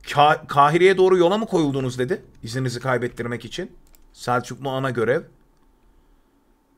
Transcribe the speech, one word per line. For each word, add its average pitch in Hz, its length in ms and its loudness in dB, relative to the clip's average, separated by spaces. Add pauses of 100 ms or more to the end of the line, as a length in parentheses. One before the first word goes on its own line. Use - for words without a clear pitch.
Ka-, 151 440 2
Kahire'ye 165 500 4
doğru 185 200 4
yola 180 220 2
mı 226 80 -4
koyuldunuz 135 520 -2
dedi. 127 260 -4 (180)
İzinizi 123 380 -6
kaybettirmek 120 640 -4
için. 165 320 -12 (360)
Selçuklu 123 580 -4
ana 131 200 -4
görev. 120 320 0 (1600)